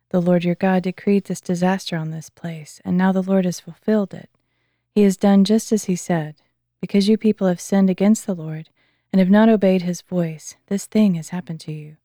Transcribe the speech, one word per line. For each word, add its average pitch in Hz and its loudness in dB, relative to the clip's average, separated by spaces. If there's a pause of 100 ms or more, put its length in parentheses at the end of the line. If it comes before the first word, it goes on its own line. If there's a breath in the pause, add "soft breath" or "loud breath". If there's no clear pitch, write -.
"The 180 -2
Lord 175 2
your 175 -2
God 185 0
decreed 196 -2
this 180 -8
disaster 180 -2
on 160 -6
this 160 -12
place, 160 -16
and 185 -2
now 185 2
the 190 0
Lord 190 0
has 175 -4
fulfilled 208 -4
it. - -20 (640)
He 208 2
has 196 4
done 196 4
just 214 0
as 214 0
he 185 -2
said. 156 -4 (460)
Because 202 0
you 220 4
people 208 0
have 180 0
sinned 190 2
against 202 0
the 196 -4
Lord 156 -12 (420)
and 190 4
have 185 2
not 214 6
obeyed 190 2
his 175 -6
voice, 165 -6 (100)
this 202 -6
thing 208 2
has 160 -8
happened 175 -10
to - -14
you. 151 -14